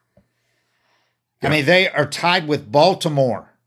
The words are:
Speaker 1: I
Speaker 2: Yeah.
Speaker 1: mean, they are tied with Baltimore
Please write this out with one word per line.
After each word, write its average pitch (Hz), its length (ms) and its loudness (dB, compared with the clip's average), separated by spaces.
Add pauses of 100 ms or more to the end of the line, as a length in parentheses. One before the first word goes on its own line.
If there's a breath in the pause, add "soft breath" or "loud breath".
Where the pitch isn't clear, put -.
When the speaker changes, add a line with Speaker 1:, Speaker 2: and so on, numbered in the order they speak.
(160)
Speaker 1:
I - 40 -20 (1200)
Speaker 2:
Yeah. 143 80 -2
Speaker 1:
mean, 151 140 0
they 180 240 4
are 143 180 -2
tied 170 400 -2
with 139 240 -4
Baltimore 143 840 0 (120)